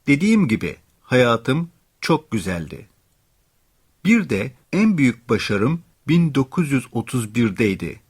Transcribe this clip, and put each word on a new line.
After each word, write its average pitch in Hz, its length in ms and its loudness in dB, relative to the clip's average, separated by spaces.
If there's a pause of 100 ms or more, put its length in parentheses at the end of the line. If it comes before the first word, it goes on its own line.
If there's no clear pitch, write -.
Dediğim 185 400 4
gibi 104 300 -2 (240)
hayatım 127 720 2 (300)
çok - 300 -2
güzeldi. 87 580 -8 (1160)
Bir 196 240 2
de 101 260 -4 (180)
en 202 240 2
büyük 127 320 0
başarım 113 540 -2 (240)
bin 160 280 2
dokuz 143 360 -2
yüz 131 200 -2
otuz 113 440 -6
birdeydi. 98 760 -2